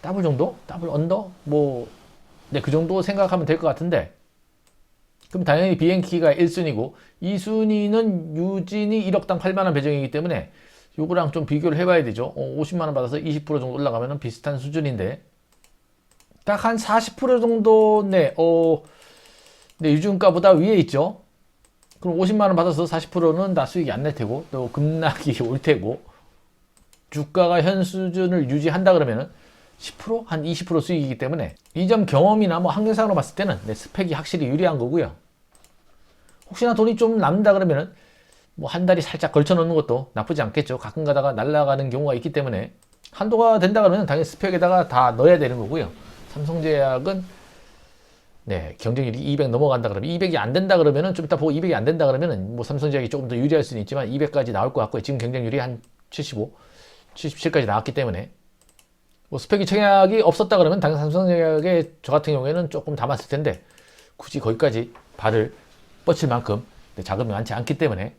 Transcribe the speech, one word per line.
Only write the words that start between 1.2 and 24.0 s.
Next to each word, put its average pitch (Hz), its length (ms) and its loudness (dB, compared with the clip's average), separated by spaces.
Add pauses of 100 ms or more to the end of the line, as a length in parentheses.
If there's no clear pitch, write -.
뭐, 143 460 -2 (600)
네, 139 100 -4
그 - 100 -4
정도 165 320 0
생각하면 185 440 0
될 156 120 2
것 160 80 -2
같은데, 160 480 -2 (1120)
그럼 - 140 -6
당연히 175 340 2
비엔케이가 175 580 2
일 170 120 4
순위고, 147 480 -4 (240)
이 190 180 -4
순위는 208 1000 0
유진이 196 680 -2
일억당 185 360 -2
팔만 190 240 0
원 180 100 0
배정이기 143 380 -2
때문에 156 400 -4 (480)
요거랑 165 320 0
좀 160 140 -4
비교를 151 320 0
해봐야 175 260 4
되죠. 117 320 -6
어, 135 220 -8
오십만 160 280 -4
원 151 80 -6
받아서 127 240 -2
이십 151 260 -6
프로 151 140 -4
정도 127 160 -6
올라가면은 135 460 -4
비슷한 135 380 -8
수준인데, 131 640 -4 (1200)
딱 202 200 -2
한 226 140 2
사십 226 380 0
프로 254 240 2
정도, 220 680 4
네, 175 280 2
어, 165 460 4 (960)
네, 156 140 0
유준가보다 185 600 4
위에 185 240 4
있죠. 160 460 0 (760)
그럼 170 220 -2
오십만 190 300 2
원 185 60 2
받아서 170 300 2
사십 170 240 -6
프로는 175 440 2
다 139 120 0
수익이 156 240 -4
안 110 140 -4